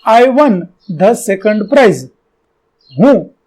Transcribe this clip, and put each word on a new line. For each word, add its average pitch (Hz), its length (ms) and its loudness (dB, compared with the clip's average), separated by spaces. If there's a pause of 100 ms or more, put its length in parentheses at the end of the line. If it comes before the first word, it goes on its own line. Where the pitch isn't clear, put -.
I 226 180 4 (160)
won 285 160 2 (460)
the 190 140 2
second 214 460 -4 (120)
prize. 220 280 2 (920)
હું 208 260 2 (280)